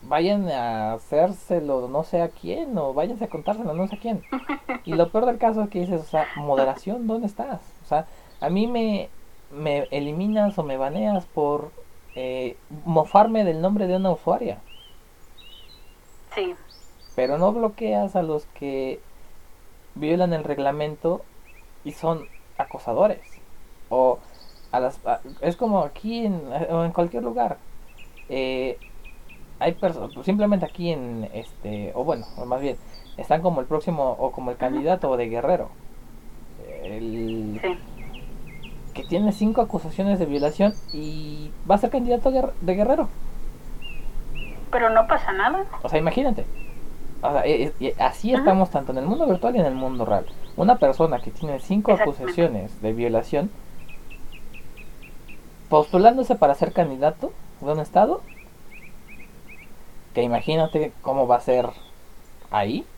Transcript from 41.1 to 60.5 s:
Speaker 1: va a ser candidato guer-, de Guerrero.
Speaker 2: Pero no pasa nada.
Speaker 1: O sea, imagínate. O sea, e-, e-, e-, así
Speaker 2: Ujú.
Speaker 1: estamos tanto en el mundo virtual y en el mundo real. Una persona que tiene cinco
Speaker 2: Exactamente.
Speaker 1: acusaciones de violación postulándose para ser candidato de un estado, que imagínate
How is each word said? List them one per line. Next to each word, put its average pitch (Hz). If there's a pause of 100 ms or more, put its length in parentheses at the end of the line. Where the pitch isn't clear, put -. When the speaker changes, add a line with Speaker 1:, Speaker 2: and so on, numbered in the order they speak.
Speaker 1:
va 196
a 208
ser 233
candidato 240
guer-, 262
de 185
Guerrero. 240 (1600)
Speaker 2:
Pero 240
no 330
pasa 302
nada. 269 (180)
Speaker 1:
O -
sea, 156
imagínate. 160 (760)
O 135
sea, 143
e-, 147
e-, - (140)
e-, 135
así 208
Speaker 2:
Ujú. 254
Speaker 1:
estamos 269
tanto 139
en 131
el 131
mundo 277
virtual 240
y 233
en 170
el 135
mundo 127
real. 98 (320)
Una 240
persona 139
que -
tiene 143
cinco 208
Speaker 2:
Exactamente. 185
Speaker 1:
acusaciones 131
de 110
violación 117 (2250)
postulándose 214
para 143
ser 160
candidato 151 (300)
de 139
un 156
estado, 214 (1900)
que 123
imagínate 151